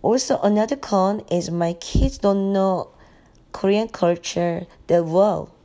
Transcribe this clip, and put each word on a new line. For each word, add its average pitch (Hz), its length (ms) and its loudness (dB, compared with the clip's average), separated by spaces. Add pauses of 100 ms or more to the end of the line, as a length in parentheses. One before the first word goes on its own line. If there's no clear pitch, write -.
Also, 254 380 0
another 208 360 2
con 202 560 0
is 175 180 -2
my 170 220 -2
kids - 460 -2
don't 196 340 0
know 190 380 0 (600)
Korean 208 380 0
culture 175 800 -2 (200)
that 170 180 2
well. 170 480 0 (120)